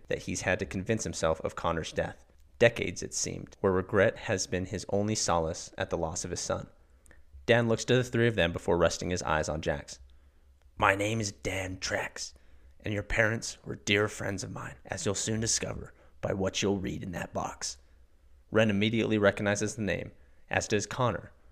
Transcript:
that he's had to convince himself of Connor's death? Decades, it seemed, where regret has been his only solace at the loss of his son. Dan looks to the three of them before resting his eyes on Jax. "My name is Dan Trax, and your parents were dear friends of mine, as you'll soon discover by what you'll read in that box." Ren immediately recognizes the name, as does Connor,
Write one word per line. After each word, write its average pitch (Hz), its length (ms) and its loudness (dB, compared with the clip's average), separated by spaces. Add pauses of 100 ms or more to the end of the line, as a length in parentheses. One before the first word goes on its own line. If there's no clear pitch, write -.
that - 160 -4
he's 90 180 -6
had 92 180 0
to 95 60 -2
convince 107 380 -2
himself 80 380 -2
of - 140 -6
Connor's 82 360 -2
death? - 320 -4 (360)
Decades, 117 420 2
it - 140 -8
seemed, - 440 -8
where 98 140 4
regret 92 440 4
has - 280 -2
been 90 200 -2
his 90 240 -6
only 104 260 0
solace 82 640 0
at 95 100 -4
the 90 80 -2
loss 82 260 -4
of 92 80 -6
his 87 80 -6
son. - 280 -4 (800)
Dan 117 200 6
looks 113 180 0
to 123 100 4
the 127 80 4
three 117 240 2
of 113 80 2
them 85 160 4
before 87 260 0
resting 85 320 2
his 90 140 -2
eyes 78 260 2
on 78 120 -2
Jax. 78 380 -4 (760)
"My 101 180 6
name 104 240 -2
is 104 120 -4
Dan 95 460 -6
Trax, - 560 -6 (480)
and 104 120 -4
your 101 100 -4
parents 113 640 0
were - 100 -8
dear 104 320 2
friends 98 360 -6
of 104 80 -10
mine, - 240 -10 (100)
as - 200 -6
you'll 101 100 0
soon 110 240 -2
discover - 540 -4 (280)
by 95 120 0
what 95 280 -2
you'll 101 180 2
read 95 220 -4
in 95 120 -8
that - 200 -6
box." - 440 -6 (760)
Ren 110 180 6
immediately 107 480 4
recognizes 101 580 4
the 113 60 -6
name, 90 300 -2 (380)
as - 180 0
does 104 180 2
Connor, - 460 -2 (200)